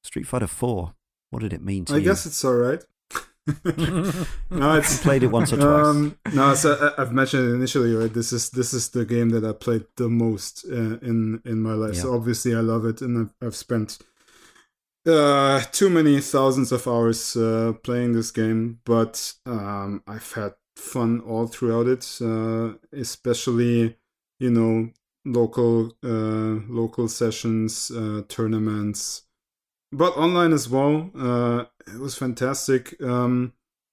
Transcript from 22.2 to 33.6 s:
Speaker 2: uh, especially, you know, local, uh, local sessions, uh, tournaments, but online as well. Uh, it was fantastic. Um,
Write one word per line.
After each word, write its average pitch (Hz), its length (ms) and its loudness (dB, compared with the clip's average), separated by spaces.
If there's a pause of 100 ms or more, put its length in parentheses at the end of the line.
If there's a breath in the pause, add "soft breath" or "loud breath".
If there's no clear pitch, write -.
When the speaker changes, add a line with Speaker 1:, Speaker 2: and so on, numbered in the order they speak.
Speaker 2:
uh, 113 520 -2 (180)
especially, 120 1080 0 (420)
you 127 120 0
know, 113 380 2 (360)
local, 117 680 2 (100)
uh, 110 680 -2
local 117 380 -2
sessions, 110 840 -2
uh, 107 360 -6
tournaments, 107 960 -4 (680)
but 160 260 2
online 170 360 4
as 123 160 0
well. 147 480 2
Uh, 120 480 0 (220)
it 104 120 -16
was 131 180 -10
fantastic. 127 840 -2
Um, 123 520 0 (400)